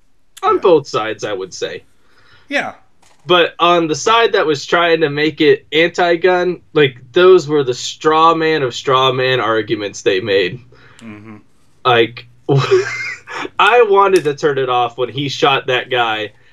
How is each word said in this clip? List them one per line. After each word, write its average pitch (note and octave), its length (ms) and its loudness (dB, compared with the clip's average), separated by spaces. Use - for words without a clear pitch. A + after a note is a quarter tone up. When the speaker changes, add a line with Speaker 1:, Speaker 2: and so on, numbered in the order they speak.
Speaker 1:
on F4 140 0
Speaker 2:
Yeah. - 40 -4
Speaker 1:
both D#3+ 280 4
sides, A2 360 -6
I G#2+ 80 -6
would F#2 220 -10
say. E2+ 300 -10
Speaker 2:
Yeah. A#3 260 -6
Speaker 1:
But E3+ 320 2
on E3+ 280 2
the D3+ 80 -4
side A3 380 0
that F#3+ 140 0
was D3 180 -2
trying E3+ 380 0
to D3 80 0
make D3+ 320 -4
it C#3+ 300 2
anti-gun, F3 880 0
like, D3 260 0
those F#3 360 6
were D3+ 140 0
the B2 120 -4
straw D#3+ 600 0
man D#3+ 280 0
of A#2+ 120 -4
straw C3 380 0
man B2+ 280 0
arguments G#2+ 600 -4
they G2 180 0
made. G2 380 -2
Speaker 2:
Mm-hmm. G#2+ 360 -20
Speaker 1:
Like, A#2 420 0
<laughs> - 100 -10
I B3 240 4
wanted G3 420 2
to C#3+ 100 -2
turn C#3+ 240 -2
it B2+ 120 -2
off B2 260 -2
when B2 140 -4
he C#3 180 -6
shot C#3 380 -2
that B2+ 240 -4
guy, A2 420 -4